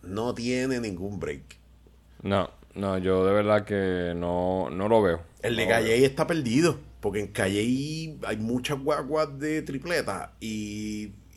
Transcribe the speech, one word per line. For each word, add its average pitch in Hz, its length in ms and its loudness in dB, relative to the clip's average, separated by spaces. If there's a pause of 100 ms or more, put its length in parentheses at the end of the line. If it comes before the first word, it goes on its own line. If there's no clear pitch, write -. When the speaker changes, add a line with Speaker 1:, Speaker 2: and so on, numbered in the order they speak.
Speaker 1:
No 110 320 -4
tiene 127 460 0
ningún 101 400 -6
break. 73 380 -8 (640)
Speaker 2:
No, 98 280 2 (240)
no, 95 240 -2
yo 92 280 4
de 98 60 4
verdad 104 320 4
que 92 520 0
no, 90 540 0
no 95 180 -2
lo 113 140 6
veo. 82 200 2 (200)
Speaker 1:
El 113 140 -2
de 110 60 0
Speaker 2:
No 92 80 0
lo 113 60 6
Speaker 1:
Calley 117 60 2
Speaker 2:
veo. 117 220 6
Speaker 1:
está 139 220 2
perdido, 151 520 2 (220)
porque 101 200 -2
en 101 80 -6
Calley 127 960 -2
hay 107 120 -4
muchas 123 440 -2
guaguas 147 580 -2
de 151 240 -2
tripleta 135 760 -4
y, 107 720 -6 (240)